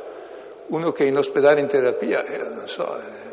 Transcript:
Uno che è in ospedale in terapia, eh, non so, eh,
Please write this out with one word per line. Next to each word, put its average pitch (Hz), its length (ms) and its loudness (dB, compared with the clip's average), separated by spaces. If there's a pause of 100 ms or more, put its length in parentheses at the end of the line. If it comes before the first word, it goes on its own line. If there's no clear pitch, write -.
(680)
Uno 165 240 0
che - 140 2
è - 20 6
in 135 80 2
ospedale 143 460 6
in 139 60 0
terapia, - 580 2
eh, - 240 -6
non - 180 -10
so, - 320 -6
eh, - 320 -14